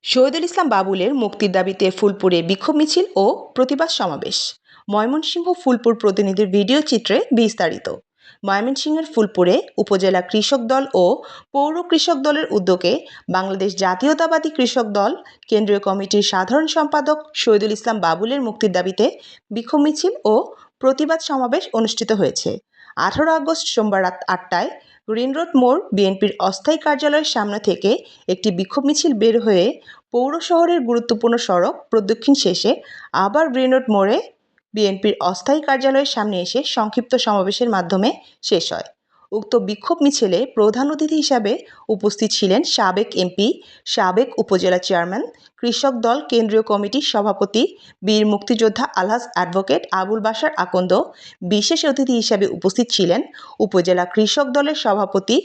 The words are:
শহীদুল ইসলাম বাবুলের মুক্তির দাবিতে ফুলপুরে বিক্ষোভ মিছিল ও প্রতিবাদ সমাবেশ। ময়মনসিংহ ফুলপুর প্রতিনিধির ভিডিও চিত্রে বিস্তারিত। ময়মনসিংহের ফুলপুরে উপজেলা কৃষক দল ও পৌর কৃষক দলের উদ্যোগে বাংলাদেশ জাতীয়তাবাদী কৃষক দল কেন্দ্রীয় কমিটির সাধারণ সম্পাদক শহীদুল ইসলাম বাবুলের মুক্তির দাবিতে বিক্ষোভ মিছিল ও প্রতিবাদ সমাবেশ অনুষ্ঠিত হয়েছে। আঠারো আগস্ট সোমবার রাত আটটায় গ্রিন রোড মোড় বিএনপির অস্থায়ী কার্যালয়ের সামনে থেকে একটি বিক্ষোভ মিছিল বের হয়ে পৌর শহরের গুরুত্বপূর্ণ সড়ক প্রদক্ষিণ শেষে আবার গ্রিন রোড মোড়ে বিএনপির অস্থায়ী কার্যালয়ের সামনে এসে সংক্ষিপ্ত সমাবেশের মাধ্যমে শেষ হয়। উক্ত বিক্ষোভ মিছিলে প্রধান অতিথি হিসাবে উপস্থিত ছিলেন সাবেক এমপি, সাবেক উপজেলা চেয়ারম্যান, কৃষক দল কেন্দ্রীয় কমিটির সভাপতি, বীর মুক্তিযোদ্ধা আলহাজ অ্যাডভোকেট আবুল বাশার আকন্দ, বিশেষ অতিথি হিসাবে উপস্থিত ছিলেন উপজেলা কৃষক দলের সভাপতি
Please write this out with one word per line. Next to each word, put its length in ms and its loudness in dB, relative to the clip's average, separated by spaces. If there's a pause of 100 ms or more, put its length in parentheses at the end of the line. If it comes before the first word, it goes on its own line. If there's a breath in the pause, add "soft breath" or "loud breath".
শহীদুল 380 2
ইসলাম 260 0
বাবুলের 440 0
মুক্তির 380 -2
দাবিতে 400 0
ফুলপুরে 520 2
বিক্ষোভ 320 -2
মিছিল 300 2 (100)
ও 100 2 (280)
প্রতিবাদ 360 0
সমাবেশ। 480 -4 (500 soft breath)
ময়মনসিংহ 680 -2
ফুলপুর 420 0
প্রতিনিধির 560 0
ভিডিও 300 2
চিত্রে 360 0 (140)
বিস্তারিত। 560 0 (560 soft breath)
ময়মনসিংহের 680 -2
ফুলপুরে 440 2 (220)
উপজেলা 440 0
কৃষক 440 0
দল 180 0 (100)
ও 120 6 (460 loud breath)
পৌর 240 0 (120)
কৃষক 340 2
দলের 300 0
উদ্যোগে 420 2 (360 loud breath)
বাংলাদেশ 460 -2
জাতীয়তাবাদী 760 0
কৃষক 420 0
দল 200 0 (360 loud breath)
কেন্দ্রীয় 340 2
কমিটির 500 0
সাধারণ 360 0
সম্পাদক 500 0 (160)
শহীদুল 380 2
ইসলাম 280 -4
বাবুলের 420 0
মুক্তির 360 -2
দাবিতে 280 0 (460 loud breath)
বিক্ষোভ 300 -2
মিছিল 320 0 (120)
ও 80 4 (460 loud breath)
প্রতিবাদ 420 0
সমাবেশ 420 -2 (100)
অনুষ্ঠিত 380 -2
হয়েছে। 380 0 (480 loud breath)
আঠারো 360 0
আগস্ট 340 -2
সোমবার 360 0
রাত 140 -2 (100)
আটটায় 420 -2 (380 loud breath)
গ্রিন 260 -2
রোড 220 -4
মোড় 240 4 (140)
বিএনপির 460 2
অস্থায়ী 400 0
কার্যালয়ের 540 0
সামনে 260 -4
থেকে 320 0 (360 loud breath)
একটি 240 0
বিক্ষোভ 340 -4
মিছিল 280 2
বের 260 2
হয়ে 260 4 (460 loud breath)
পৌর 200 0 (100)
শহরের 400 2
গুরুত্বপূর্ণ 560 0
সড়ক 380 0 (140)
প্রদক্ষিণ 460 2
শেষে 360 0 (420 loud breath)
আবার 360 2
গ্রিন 240 2
রোড 160 2
মোড়ে 280 4 (560)
বিএনপির 480 0
অস্থায়ী 400 0
কার্যালয়ের 520 0
সামনে 280 -2
এসে 260 -2
সংক্ষিপ্ত 480 -2
সমাবেশের 540 0
মাধ্যমে 400 0 (340 soft breath)
শেষ 280 0
হয়। 180 -8 (420 soft breath)
উক্ত 280 -4
বিক্ষোভ 420 -4
মিছিলে 380 2 (140)
প্রধান 380 2
অতিথি 320 -2
হিসাবে 300 0 (360 loud breath)
উপস্থিত 420 0
ছিলেন 320 2
সাবেক 520 0
এমপি, 320 0 (380 loud breath)
সাবেক 420 0 (100)
উপজেলা 420 2
চেয়ারম্যান, 440 -2 (340 soft breath)
কৃষক 440 0
দল 160 2 (120)
কেন্দ্রীয় 340 2
কমিটির 480 -2
সভাপতি, 520 0 (400 loud breath)
বীর 220 2
মুক্তিযোদ্ধা 600 0 (100)
আলহাজ 280 0 (100)
অ্যাডভোকেট 480 0 (100)
আবুল 280 -2
বাশার 380 -2
আকন্দ, 340 0 (500 loud breath)
বিশেষ 440 0
অতিথি 280 2
হিসাবে 340 2
উপস্থিত 420 0
ছিলেন 320 2 (380 loud breath)
উপজেলা 460 2
কৃষক 460 0
দলের 320 0
সভাপতি 600 0